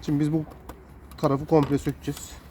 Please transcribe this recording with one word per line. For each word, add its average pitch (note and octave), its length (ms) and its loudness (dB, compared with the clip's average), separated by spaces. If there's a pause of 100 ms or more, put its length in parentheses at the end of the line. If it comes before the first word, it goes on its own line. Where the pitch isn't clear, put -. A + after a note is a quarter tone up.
Şimdi D3 180 2
biz D3+ 120 2
bu D#3+ 120 0 (720)
tarafı C#3 280 0
komple C#3+ 320 4
sökeceğiz. - 540 -6 (180)